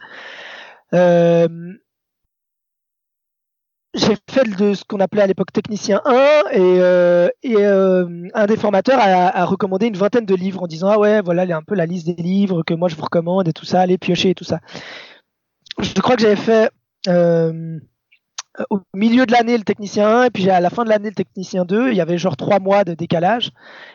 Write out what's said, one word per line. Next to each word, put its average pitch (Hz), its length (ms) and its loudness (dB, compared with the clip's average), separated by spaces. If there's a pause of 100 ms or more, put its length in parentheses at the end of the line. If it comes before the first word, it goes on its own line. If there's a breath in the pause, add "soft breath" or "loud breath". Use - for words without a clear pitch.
(920 loud breath)
euh, 170 800 2 (2250)
j'ai - 220 0 (140)
fait 269 260 0
de 202 180 2
ce - 120 -8
qu'on 196 160 -4
appelait 202 220 0
à 196 40 2
l'époque 190 240 -4
technicien 202 540 -2
un 285 380 4 (100)
et, 220 60 2 (200)
euh, 175 480 4 (160)
et, 233 140 0
euh, 185 760 0
un 214 120 0
des 214 100 2
formateurs 214 460 2
a, 185 260 4 (100)
a 180 60 0
recommandé 190 440 -2
une 208 100 -6
vingtaine 208 280 0
de 196 80 0
livres 185 300 -4
en 180 40 -6
disant, « 160 240 -6
Ah 220 60 4
ouais, 208 240 2
voilà, 175 220 -2
il 185 60 -4
y 170 40 -4
a 156 40 -4
un 156 40 -10
peu 202 140 -6
la 170 100 0
liste 170 220 -8
des 170 160 -4
livres 185 400 0
que - 100 -2
moi 170 140 0
je 165 80 -6
vous 151 80 -12
recommande 175 460 -2
et 156 40 0
tout - 120 -20
ça, 180 160 0
allez 185 160 2
piocher 185 320 0
et 180 60 0
tout - 100 -14
ça. » 160 160 -8 (1160 loud breath)
Je 196 220 -6
crois 254 160 2
que 214 60 0
j'avais 208 160 4
fait, 220 340 2 (380)
euh, 165 680 0 (920)
au 196 120 -4 (120)
milieu 233 320 2
de 214 60 0
l'année 240 260 2
le 208 60 -4
technicien 208 460 -2
un 240 160 4
et 247 40 2
puis 196 200 -2
à 185 100 4
la 175 100 2
fin 233 140 -4
de 220 60 -2
l'année 208 180 0
le 208 80 -10
technicien 185 480 -6
deux, 220 280 -2
il 220 40 0
y 180 60 2
avait 165 160 -2
genre 151 180 -4
trois 196 240 0
mois 196 240 2
de 175 100 -6
décalage. 170 580 -2 (440 loud breath)